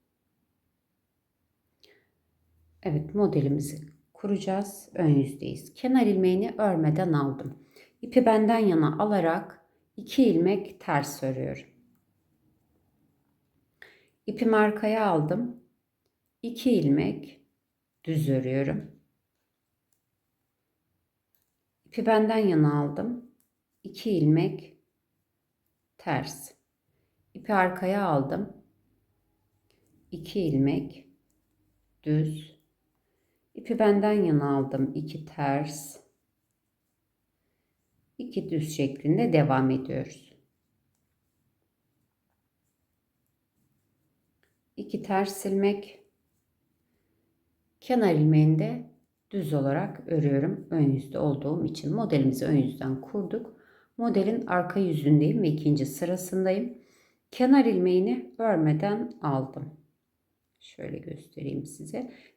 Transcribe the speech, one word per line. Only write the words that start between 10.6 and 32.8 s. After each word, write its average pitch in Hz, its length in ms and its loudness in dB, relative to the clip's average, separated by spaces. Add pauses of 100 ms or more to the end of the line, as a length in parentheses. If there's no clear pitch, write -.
ters 147 420 -2
örüyorum. 135 440 -6 (2500)
İpimi 220 300 0
arkaya 214 500 0
aldım. 175 540 -2 (840)
İki 240 300 -2
ilmek 156 680 0 (640)
düz 156 240 -2
örüyorum. 135 640 -2 (3000)
İpi - 220 -8
benden 220 320 2
yana 151 420 4
aldım. 190 460 -6 (600)
İki - 240 -8
ilmek 160 680 0 (1200)
ters. - 540 -6 (840)
İpi - 200 -4
arkaya 185 500 0
aldım. 156 480 -2 (1600)
İki 175 280 -8
ilmek 143 680 -2 (960)
düz. 156 580 -2 (920)